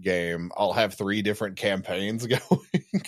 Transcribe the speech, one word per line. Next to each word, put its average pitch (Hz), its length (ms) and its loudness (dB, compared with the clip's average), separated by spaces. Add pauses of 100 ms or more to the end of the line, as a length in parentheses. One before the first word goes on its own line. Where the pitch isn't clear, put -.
game, 87 560 0
I'll 98 160 2
have 104 220 2
three 104 260 0
different 101 360 -2
campaigns 101 680 -2
<laughs> - 0 -
going. - 840 0